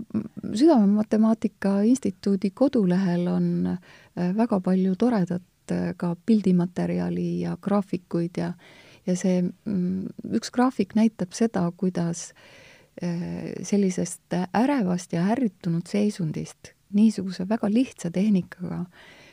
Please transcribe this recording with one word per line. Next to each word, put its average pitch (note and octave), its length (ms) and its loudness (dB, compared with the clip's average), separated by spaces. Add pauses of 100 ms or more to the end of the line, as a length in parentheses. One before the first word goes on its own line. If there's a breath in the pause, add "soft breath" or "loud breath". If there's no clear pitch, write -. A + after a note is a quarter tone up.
m-, - 160 -4 (220)
Südame A#3+ 400 4
Matemaatika G#3+ 960 2
Instituudi G3+ 680 0
kodulehel F3+ 800 2
on, F3 380 0
eh, F3+ 680 -6
väga A3 260 2
palju F#3 360 2
toredat, G3 460 0 (240)
eh, F3 280 -4
ka F3 220 -4
pildimaterjali F3 1200 0
ja E3+ 160 -6
graafikuid F3+ 800 -4
ja, F3 160 -4 (520 soft breath)
ja F#3 120 0
see, F3+ 260 0
mm, F#3 640 -4 (180)
üks - 240 -4
graafik B3 440 0
näitab A3 380 0
seda, F#3+ 380 0
kuidas, F3 600 -4 (640 soft breath)
eh, F3 640 -6
sellisest F#3 720 -2 (140)
ärevast G#3 640 0
ja E3+ 160 0
ärritunud F#3+ 580 -2
seisundist E3+ 840 -4 (140)
niisuguse G3+ 600 2
väga A3 240 -2
lihtsa A3 400 -2
tehnikaga, F3+ 760 0 (460 soft breath)